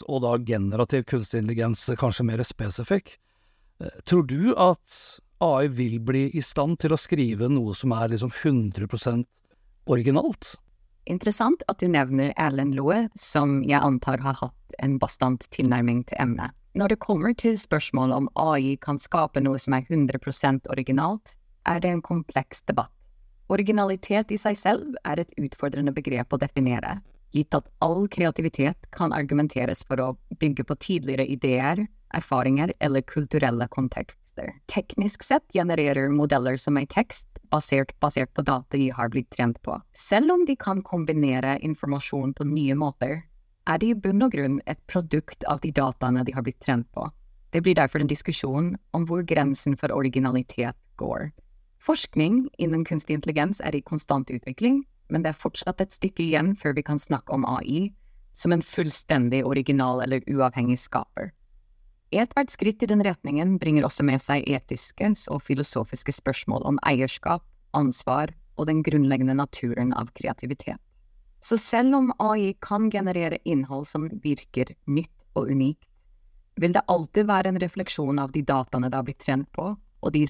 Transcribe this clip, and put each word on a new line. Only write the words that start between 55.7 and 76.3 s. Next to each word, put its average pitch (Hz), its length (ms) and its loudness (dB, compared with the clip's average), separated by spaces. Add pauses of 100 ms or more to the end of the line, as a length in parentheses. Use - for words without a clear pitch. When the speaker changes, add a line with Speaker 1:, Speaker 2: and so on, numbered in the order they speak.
Speaker 2:
et 190 120 -4
stykke - 300 -4
igjen 160 340 2
før 147 160 -2
vi 147 120 -2
kan 147 120 -2
snakke - 360 -4
om 139 120 0
A 127 160 -2
I 185 300 -2 (420)
som 170 200 2
en 170 80 2
fullstendig 135 840 0
original 131 560 2
eller 127 240 0
uavhengig 123 560 2
skaper. - 500 -6 (800)
Ethvert 247 380 0
skritt 214 320 -2
i 220 80 0
den 208 140 4
retningen 175 580 0
bringer 151 240 4
også - 200 0
med 135 160 4
seg 143 240 0
etiske - 640 -2 (180)
og 147 120 -6
filosofiske 139 720 -4
spørsmål - 520 -4
om 139 200 0
eierskap, 131 580 0 (300)
ansvar 143 600 0 (240)
og 151 100 -2
den 156 160 2
grunnleggende 135 520 2
naturen 127 580 -2
av 120 200 -6
kreativitet. - 640 -8 (640)
Så 226 200 0
selv 247 320 2
om 262 240 4
A 214 160 2
I 196 220 0 (100)
kan 208 240 0
generere 180 560 -2
innhold 139 400 -2
som 151 240 -4
virker - 640 -4 (140)
nytt 147 260 0 (220)
og - 160 0
unikt, 135 340 0 (720)